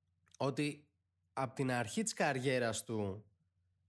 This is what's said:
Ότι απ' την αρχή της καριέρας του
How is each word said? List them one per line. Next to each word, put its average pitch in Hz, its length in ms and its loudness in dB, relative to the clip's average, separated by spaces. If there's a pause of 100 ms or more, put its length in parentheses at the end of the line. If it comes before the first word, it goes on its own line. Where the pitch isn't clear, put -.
(360)
Ότι 147 500 -2 (460)
απ' 131 220 -4
την 131 160 0
αρχή 120 320 0
της 220 100 -2
καριέρας 131 720 2
του 104 400 -2 (640)